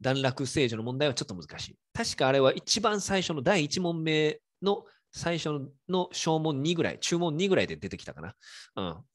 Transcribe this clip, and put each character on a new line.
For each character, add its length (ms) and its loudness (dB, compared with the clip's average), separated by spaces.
段 220 0
落 240 0
正 220 2
序 80 -2
の 60 -6
問 160 -6
題 100 2
は 60 0
ち 80 -4
ょ 20 -6
っ 20 -6
と 80 -10
難 240 -14
し 100 -12
い。 80 -20
確 240 -4
か 120 4
あ 40 6
れ 80 6
は 120 6
一 280 -2
番 200 2
最 220 0
初 120 -4
の 80 -4
第 220 4
一 160 -2
問 220 -2
目 380 2
の 220 0
最 240 -2
初 300 -4
の 240 0
小 260 2
問 240 0
二 120 0
ぐ 80 0
ら 100 0
い、 60 -10
中 200 -2
問 180 0
二 120 0
ぐ 80 4
ら 60 4
い 40 2
で 100 -6
出 140 -8
て 80 -10
き 60 -18
た 100 -12
か 80 -12
な。 120 -10
う 60 -4
ん。 140 -6